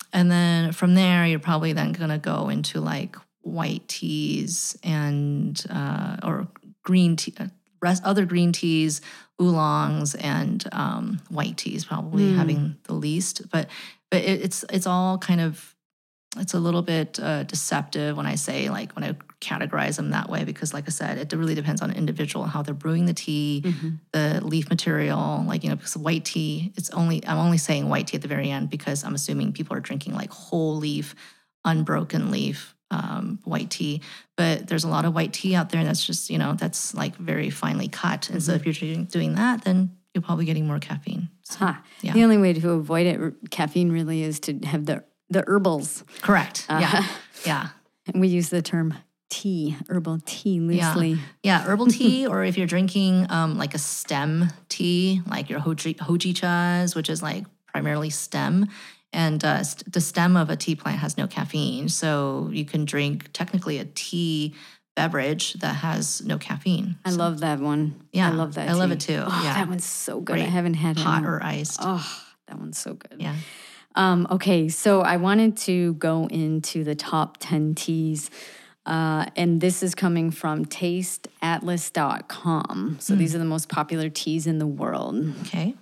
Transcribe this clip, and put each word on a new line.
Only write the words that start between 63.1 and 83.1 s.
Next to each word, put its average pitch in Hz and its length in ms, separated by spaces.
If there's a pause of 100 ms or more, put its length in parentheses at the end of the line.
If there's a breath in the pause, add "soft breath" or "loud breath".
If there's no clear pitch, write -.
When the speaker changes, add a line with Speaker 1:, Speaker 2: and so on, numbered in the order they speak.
Speaker 1:
technically 170 460
a - 60
tea 156 680 (420 loud breath)
beverage 156 600
that 156 220
has 151 480
no 151 120
caffeine. 175 640
Speaker 2:
I 185 80
Speaker 1:
So 175 60
Speaker 2:
love 170 220
that 151 200
one. 147 360 (180)
Speaker 1:
Yeah, 180 160
Speaker 2:
I - 40
love 160 220
that 156 140
Speaker 1:
I 170 40
love 180 160
Speaker 2:
tea. 170 60
Speaker 1:
it 147 60
too. 151 240
Speaker 2:
Oh, 175 180
Speaker 1:
Yeah. 143 120
Speaker 2:
that 190 140
one's 180 160
so - 360
good. - 140
I 165 60
Speaker 1:
Great. 165 80
Speaker 2:
haven't 175 260
had 160 220
it 160 60
Speaker 1:
Hot 156 200
Speaker 2:
in - 40
Speaker 1:
or 160 160
iced. 151 380
Speaker 2:
Oh, 180 240 (420 loud breath)
that - 120
one's 156 180
so - 160
good. - 260
Speaker 1:
Yeah. 156 160 (600 loud breath)
Speaker 2:
Um, 180 340
okay, 180 380
so 196 340
I 170 160
wanted 208 420
to 175 360
go 160 320
into 156 560
the 147 120
top 156 440
ten 156 360
teas. 156 540 (560 loud breath)
Uh, 160 400 (100)
and 170 260
this 180 200
is 180 140
coming 170 360
from 156 340
taste 180 600 (140)
atlas 170 480
dot - 380
com. 156 720
So 196 160